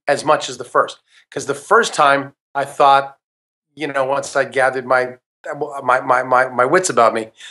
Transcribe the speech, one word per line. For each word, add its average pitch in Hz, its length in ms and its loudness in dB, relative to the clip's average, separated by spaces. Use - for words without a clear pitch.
as 139 180 -2
much 151 240 0
as 127 100 -12
the 127 60 -12
first, - 340 -2
'cause 131 160 -10
the 135 80 -2
first 220 400 0
time 139 400 0
I 139 100 -2
thought, 139 520 2
you 151 120 -8
know, 135 180 -2
once 139 320 -4
I 135 80 0
gathered 127 420 -2
my, 127 300 0
my, 127 180 2
my, 127 220 0
my, 127 260 2
my 123 160 0
wits 165 260 0
about 117 240 4
me, 113 140 -6